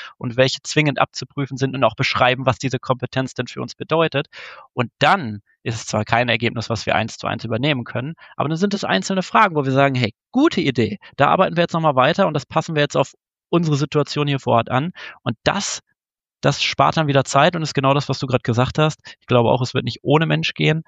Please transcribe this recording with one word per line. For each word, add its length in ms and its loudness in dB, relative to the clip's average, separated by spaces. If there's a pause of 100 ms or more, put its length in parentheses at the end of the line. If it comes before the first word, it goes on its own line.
(180)
und 200 -6
welche 260 2
zwingend 360 0
abzuprüfen 580 -4
sind 180 -2
und 80 0
auch 120 2
beschreiben, 500 0
was 120 2
diese 220 -4
Kompetenz 540 -4
denn 140 -6
für 140 -10
uns 140 -10
bedeutet. 520 -2 (440)
Und 260 -2
dann 440 2 (240)
ist 100 -4
es 100 -10
zwar 180 -2
kein 240 0
Ergebnis, 420 -2
was 160 -4
wir 100 0
eins 220 -2
zu 100 -8
eins 180 -4
übernehmen 400 -2
können, 300 -6 (200)
aber 140 -2
dann 80 -2
sind 160 0
es 100 -6
einzelne 400 -2
Fragen, 320 2
wo 80 2
wir 80 0
sagen, 240 4
„Hey, 180 0 (180)
gute 300 2
Idee, 360 0 (180)
da 120 4
arbeiten 280 2
wir 80 2
jetzt 100 -2
nochmal 220 2
weiter 320 4
und 60 -2
das 120 -4
passen 300 -4
wir 60 2
jetzt 160 0
auf 160 0 (360)
unsere 280 2
Situation 500 -2
hier 120 0
vor 160 2
Ort 140 2
an.“ 220 -2 (300)
Und 220 -4
das, 360 -2 (640)
das 200 0
spart 360 2
dann 100 0
wieder 160 2
Zeit 320 2
und 60 -4
ist 120 -6
genau 200 2
das, 160 0
was 100 -2
du 80 -4
grad 160 0
gesagt 340 0
hast. 220 0 (220)
Ich 60 -20
glaube 220 4
auch, 120 4
es 120 -4
wird 120 -2
nicht 160 -6
ohne 240 4
Mensch 280 -2
gehen, 340 0